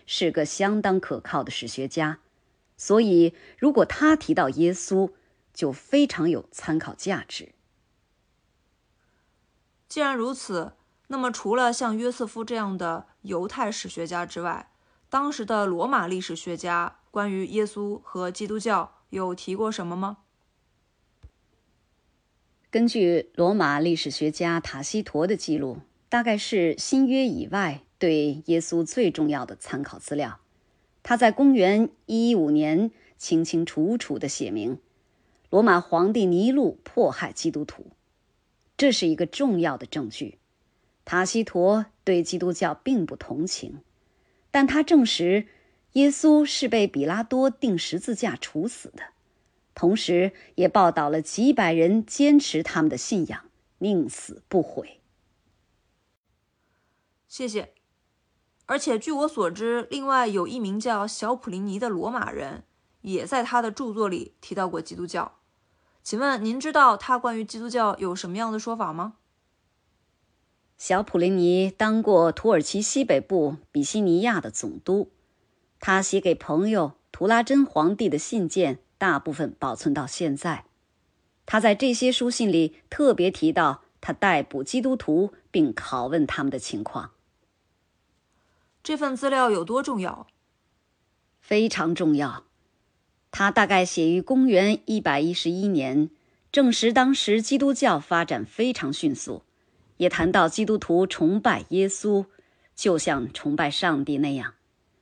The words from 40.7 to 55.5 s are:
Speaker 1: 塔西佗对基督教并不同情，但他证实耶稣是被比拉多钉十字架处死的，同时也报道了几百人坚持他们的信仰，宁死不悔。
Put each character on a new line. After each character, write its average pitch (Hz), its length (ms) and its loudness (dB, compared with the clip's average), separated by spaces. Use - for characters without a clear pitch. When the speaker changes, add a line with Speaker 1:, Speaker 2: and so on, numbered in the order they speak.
Speaker 1:
塔 180 180 0
西 226 180 0
佗 208 440 2
对 180 180 2
基 170 160 -6
督 175 140 -2
教 151 220 -4
并 226 320 -2
不 - 100 -10
同 143 300 -6
情， - 320 -10
但 277 160 4
他 294 160 2
证 294 240 6
实 196 420 0
耶 277 160 6
稣 302 340 6
是 277 240 -2
被 214 180 4
比 139 200 -2
拉 190 160 0
多 262 260 2
钉 226 300 0
十 160 200 -4
字 226 160 -6
架 120 220 -4
处 160 320 -6
死 - 220 -16
的， - 140 -16
同 180 220 2
时 185 360 2
也 180 120 4
报 175 240 6
道 151 160 0
了 156 140 0
几 226 320 0
百 180 180 2
人 180 320 4
坚 294 340 4
持 165 240 0
他 170 200 -2
们 156 80 4
的 131 80 -4
信 175 300 -2
仰， - 180 -14
宁 185 280 0
死 - 420 -14
不 180 140 2
悔。 - 380 -14